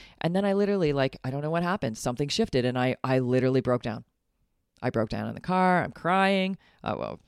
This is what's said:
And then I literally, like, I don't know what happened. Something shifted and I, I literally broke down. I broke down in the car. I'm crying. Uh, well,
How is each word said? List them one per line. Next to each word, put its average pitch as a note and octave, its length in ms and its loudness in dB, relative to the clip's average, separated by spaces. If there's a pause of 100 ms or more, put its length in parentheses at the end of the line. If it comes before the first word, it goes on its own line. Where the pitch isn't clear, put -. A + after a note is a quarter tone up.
(200)
And E3+ 160 -2
then G3 80 2
I G3+ 100 2
literally, G3 400 2
like, C3+ 300 0
I C3 60 -4
don't C#3+ 140 -4
know D#3 80 -4
what E3 100 0
happened. F3 380 -2
Something C3 280 -2
shifted C#3+ 380 0
and B2+ 120 0
I, B2+ 260 2
I C3 160 2
literally B2+ 420 2
broke B2 220 0
down. A#2+ 200 -6 (800)
I B2 80 -2
broke A2+ 200 0
down G#2+ 180 -4
in A2 80 -8
the - 60 -12
car. F#3 420 2
I'm E2+ 80 -6
crying. F#3+ 640 0 (260)
Uh, - 140 -4
well, - 300 -8